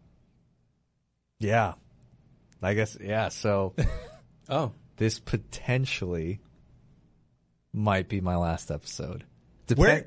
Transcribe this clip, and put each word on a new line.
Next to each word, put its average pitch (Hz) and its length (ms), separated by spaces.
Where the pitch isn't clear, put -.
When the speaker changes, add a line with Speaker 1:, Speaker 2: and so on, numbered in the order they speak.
Speaker 1:
Yeah. 107 340
I 98 120
guess, 107 260
yeah, 104 280
so 98 460
Speaker 2:
<laughs> - 360
Oh. 131 240
Speaker 1:
this 110 240
potentially 101 1200
might 98 360
be 101 120
my 90 160
last 85 340
episode. - 540
Depen- 120 100
Speaker 3:
Where? - 300